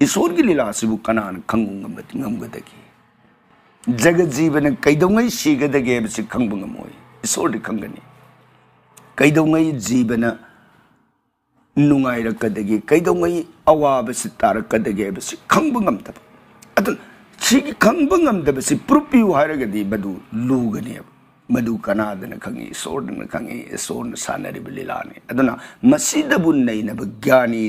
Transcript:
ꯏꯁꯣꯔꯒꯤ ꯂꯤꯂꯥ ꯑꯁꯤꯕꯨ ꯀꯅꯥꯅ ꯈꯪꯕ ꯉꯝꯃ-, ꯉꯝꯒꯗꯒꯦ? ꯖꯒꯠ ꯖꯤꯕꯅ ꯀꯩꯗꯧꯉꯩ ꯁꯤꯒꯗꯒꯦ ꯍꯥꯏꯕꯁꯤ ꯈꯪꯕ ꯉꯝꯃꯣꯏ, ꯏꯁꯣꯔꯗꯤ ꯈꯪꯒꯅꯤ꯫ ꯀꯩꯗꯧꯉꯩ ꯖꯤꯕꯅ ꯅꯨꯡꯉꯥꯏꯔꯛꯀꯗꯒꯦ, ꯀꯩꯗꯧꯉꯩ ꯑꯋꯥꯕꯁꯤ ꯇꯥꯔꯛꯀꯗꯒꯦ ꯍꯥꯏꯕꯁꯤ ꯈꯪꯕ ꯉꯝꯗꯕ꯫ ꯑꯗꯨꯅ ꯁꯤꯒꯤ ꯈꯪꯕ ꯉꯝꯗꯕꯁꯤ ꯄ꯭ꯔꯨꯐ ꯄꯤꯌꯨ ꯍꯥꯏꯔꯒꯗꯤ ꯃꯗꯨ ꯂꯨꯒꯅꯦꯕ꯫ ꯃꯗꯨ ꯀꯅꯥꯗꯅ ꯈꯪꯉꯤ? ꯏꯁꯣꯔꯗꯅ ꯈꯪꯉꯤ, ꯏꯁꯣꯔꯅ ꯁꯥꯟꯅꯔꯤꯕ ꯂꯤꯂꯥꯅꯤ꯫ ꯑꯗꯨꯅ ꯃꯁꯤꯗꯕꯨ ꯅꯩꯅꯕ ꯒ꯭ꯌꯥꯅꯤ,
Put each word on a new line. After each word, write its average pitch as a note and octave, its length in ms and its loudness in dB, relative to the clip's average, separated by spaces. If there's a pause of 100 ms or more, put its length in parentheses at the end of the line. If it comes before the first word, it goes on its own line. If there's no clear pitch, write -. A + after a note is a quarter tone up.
ꯏꯁꯣꯔꯒꯤ E4 420 2
ꯂꯤꯂꯥ D3+ 260 2
ꯑꯁꯤꯕꯨ A2 280 -2
ꯀꯅꯥꯅ G#2 500 -2
ꯈꯪꯕ G#2+ 260 -2
ꯉꯝꯃ-, - 440 -12
ꯉꯝꯒꯗꯒꯦ? - 600 -10 (1160)
ꯖꯒꯠ E3 360 4
ꯖꯤꯕꯅ D3 400 2
ꯀꯩꯗꯧꯉꯩ F#3 580 2
ꯁꯤꯒꯗꯒꯦ C#3 600 0
ꯍꯥꯏꯕꯁꯤ A2 300 -2
ꯈꯪꯕ G#2+ 340 -2
ꯉꯝꯃꯣꯏ, - 380 -12 (300)
ꯏꯁꯣꯔꯗꯤ D3+ 360 -2
ꯈꯪꯒꯅꯤ꯫ - 400 -8 (1160)
ꯀꯩꯗꯧꯉꯩ D#3 560 4
ꯖꯤꯕꯅ A#2 640 0 (1400)
ꯅꯨꯡꯉꯥꯏꯔꯛꯀꯗꯒꯦ, A2+ 1080 0
ꯀꯩꯗꯧꯉꯩ F3 600 2 (200)
ꯑꯋꯥꯕꯁꯤ C3+ 640 2 (100)
ꯇꯥꯔꯛꯀꯗꯒꯦ G#2+ 680 0
ꯍꯥꯏꯕꯁꯤ F#2+ 320 -8 (120)
ꯈꯪꯕ C#4+ 320 2
ꯉꯝꯗꯕ꯫ D3+ 400 -4 (560)
ꯑꯗꯨꯅ - 220 0 (400)
ꯁꯤꯒꯤ C#4 360 0
ꯈꯪꯕ E4+ 440 4
ꯉꯝꯗꯕꯁꯤ D3+ 580 0
ꯄ꯭ꯔꯨꯐ D4 340 2
ꯄꯤꯌꯨ A3 220 6
ꯍꯥꯏꯔꯒꯗꯤ C3+ 520 0
ꯃꯗꯨ G2 320 -4 (160)
ꯂꯨꯒꯅꯦꯕ꯫ A#2 880 -4 (320)
ꯃꯗꯨ A#2 280 0
ꯀꯅꯥꯗꯅ G2+ 600 -4
ꯈꯪꯉꯤ? A#1+ 320 -10
ꯏꯁꯣꯔꯗꯅ - 560 -8
ꯈꯪꯉꯤ, - 320 -8 (160)
ꯏꯁꯣꯔꯅ - 420 -8
ꯁꯥꯟꯅꯔꯤꯕ - 540 -8
ꯂꯤꯂꯥꯅꯤ꯫ - 440 -10 (140)
ꯑꯗꯨꯅ B2 240 0 (300)
ꯃꯁꯤꯗꯕꯨ G3+ 680 4
ꯅꯩꯅꯕ A2+ 520 -2 (160)
ꯒ꯭ꯌꯥꯅꯤ, A#2+ 480 4